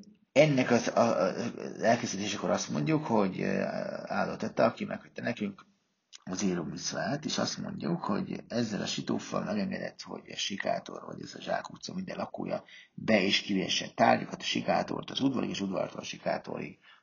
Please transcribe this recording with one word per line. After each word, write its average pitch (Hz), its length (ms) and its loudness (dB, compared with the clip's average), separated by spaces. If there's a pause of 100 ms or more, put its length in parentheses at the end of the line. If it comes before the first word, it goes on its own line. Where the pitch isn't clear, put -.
(320)
ennek 139 380 8
az, 117 180 4
a, - 120 4
a, 95 340 4
az - 480 -6
elkészítésekor 101 680 2
azt 95 180 0
mondjuk, 151 360 2
hogy, 98 360 2
ö, 98 220 0 (420)
áldott 87 340 -2
tette, - 260 2
aki - 200 2
megkötte - 380 -8
nekünk 107 460 -4 (560)
az 92 180 -6
író 87 200 2
mitzvát, 80 640 -4
és - 140 -2
azt - 200 -2
mondjuk, - 460 -4
hogy - 440 -2
ezzel 104 320 -2
a 85 60 -2
sitóffal - 580 -2
megengedett, 95 580 -2
hogy 90 280 -12
a - 60 -12
sikátor, 50 680 -4
vagy 50 180 -10
ez - 120 -12
a - 60 -14
zsákutca - 540 -6
minden 92 220 -6
lakója - 480 -6 (300)
be- 101 280 4
és 101 180 4
kivessen - 540 0
tárgyakat, - 460 4
a - 40 -10
sikátort, - 680 0
az - 100 -6
udvarig 113 300 2
és 95 100 -4
udvartól 98 400 -2
a - 40 -8
sikátorig, - 760 -6 (240)